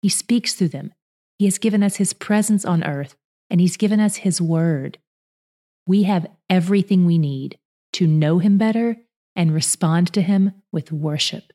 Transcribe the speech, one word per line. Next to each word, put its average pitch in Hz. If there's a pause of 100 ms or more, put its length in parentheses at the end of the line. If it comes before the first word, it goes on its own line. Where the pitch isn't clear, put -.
He 202
speaks -
through 180
them. 139 (460)
He 202
has 196
given 214
us 202
his 190
presence 208
on 170
earth, 143 (340)
and 175
he's 180
given 214
us 208
his 185
word. 165 (880)
We 196
have 180 (220)
everything 185
we 170
need 139 (360)
to 175
know 156
him 196
better 226 (340)
and 165
respond 165
to 208
him 196 (180)
with 156
worship. 151